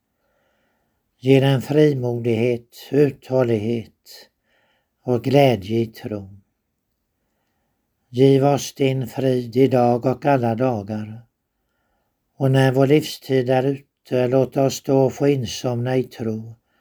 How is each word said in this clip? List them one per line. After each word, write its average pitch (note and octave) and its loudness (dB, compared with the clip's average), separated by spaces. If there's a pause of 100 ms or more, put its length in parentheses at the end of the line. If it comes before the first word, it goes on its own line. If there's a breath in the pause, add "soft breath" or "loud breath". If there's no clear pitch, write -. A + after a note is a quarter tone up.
(1200)
Ge C3+ 4
dem C3+ 2
frimodighet, A#2+ -2
uthållighet A#2+ -2 (720)
och B2 -2
glädje A#2 2
i A2+ -2
tron. G2+ -12 (1700)
Giv C3+ 4
oss C#3+ -2
din C3 -2
frid B2 -4
idag B2 2
och B2+ -4
alla B2 0
dagar. G#2+ -6 (1120)
Och C3+ 0
när C3+ 4
vår C3+ 4
livstid C3+ 0
är C3 0
ute, C3+ -4
låt C3 0
oss C3+ -2
då C3+ 2
få C#3+ -2
insomna B2+ -4
i B2+ -2
tro A2+ -10 (260)